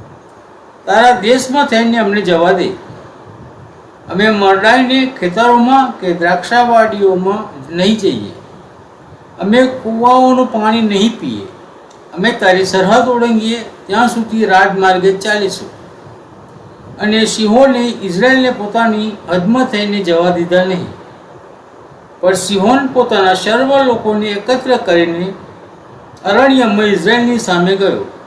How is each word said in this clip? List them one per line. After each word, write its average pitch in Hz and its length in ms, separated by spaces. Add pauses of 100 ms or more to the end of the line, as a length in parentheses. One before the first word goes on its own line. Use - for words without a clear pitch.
(840)
"તારા 226 260
દેશમાં 254 560
થઈને 233 320
અમને 208 220
જવા 175 320
દે. 175 160 (1400)
અમે 208 180
મરડાઈને 233 920
ખેતરોમાં 240 800
કે 180 140
દ્રાક્ષાવાડીઓમાં 196 1600
નહીં 208 220
જઈએ. 113 340 (1080)
અમે 240 260 (160)
કૂવાઓનું 247 680
પાણી 220 280
નહીં 214 400
પીએ. 107 240 (760)
અમે 220 120
તારી 190 340
સરહદ 190 440
ઓળંગીએ 233 560 (220)
ત્યાં 233 220
સુધી 220 360
રાજમાર્ગે 190 680
ચાલીશું." 208 560 (1300)
અને 220 260
સિહોને 240 800
ઇઝરાયેલને 247 480
પોતાની 214 640 (180)
હદમાં 214 340
થઈને 208 380
જવા 170 280
દીધા 175 340
નહીં. 180 220 (1300)
પણ 185 140
સિહોન 208 520
પોતાના 208 480
સર્વ 262 480
લોકોને 214 440
એકત્ર 247 500
કરીને 170 560 (920)
અરણ્યમાં 226 600
ઇઝરાયેલની 226 540
સામે 185 380
ગયો 156 360 (140)